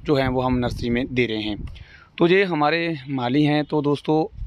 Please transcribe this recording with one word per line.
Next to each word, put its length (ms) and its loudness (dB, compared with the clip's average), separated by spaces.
जो 120 2
हैं 140 2
वो 120 0
हम 160 2
नर्सरी 320 -2
में 180 0
दे 180 0
रहे 160 -2
हैं। 160 -4
तो 100 4
ये 180 4
हमारे 500 0
माली 320 2
हैं, 220 2
तो 180 -2
दोस्तों 400 0